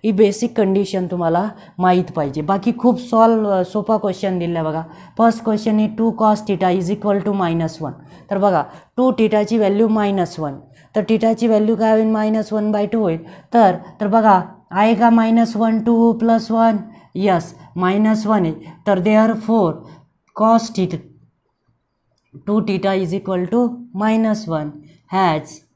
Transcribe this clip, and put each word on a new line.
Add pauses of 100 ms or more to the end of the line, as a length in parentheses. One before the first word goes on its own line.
ही
बेसिक
कंडिशन
तुम्हाला (300)
माहीत
पाहिजे.
बाकी
खूप
सॉल्व, (100)
सोपा
क्वेश्चन
दिला
आहे
बघा. (360)
फर्स्ट
क्वेश्चन
आहे (100)
टू (100)
cos
theta
is
equal
to
मायनस
वन. (380)
तर
बघा, (340)
टू (100)
theta-ची
व्हॅल्यू
मायनस
वन, (360)
तर
theta-ची
व्हॅल्यू
काय
होईल,
मायनस
वन
बाय
टू
होईल. (300)
तर, (240)
तर
बघा, (300)
आहे
का
मायनस
वन
टू
प्लस
वन? (380)
यस, (240)
मायनस
वन
आहे. (160)
तर
therefore (640)
cos
theta, (1500)
टू
theta
is
equal
to (340)
minus
one (420)
has (240)